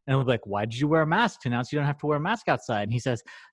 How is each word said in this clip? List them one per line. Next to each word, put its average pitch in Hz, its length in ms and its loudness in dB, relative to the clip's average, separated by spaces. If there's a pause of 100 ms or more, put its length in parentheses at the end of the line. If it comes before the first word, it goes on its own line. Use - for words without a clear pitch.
and 135 80 4
he'll 135 80 2
be 123 80 2
like, 113 160 0
"Why 101 160 -2
did 117 160 -6
you 147 80 2
wear 160 140 4
a 151 60 2
mask? 190 340 0
To 131 80 -4
announce 123 240 -2
you 147 40 -2
don't 147 80 0
have 143 140 -2
to - 60 -8
wear 147 140 2
a - 20 -2
mask 208 260 -4
outside." 120 360 0
And 110 100 -2
he 123 60 0
says, 120 220 -2 (320)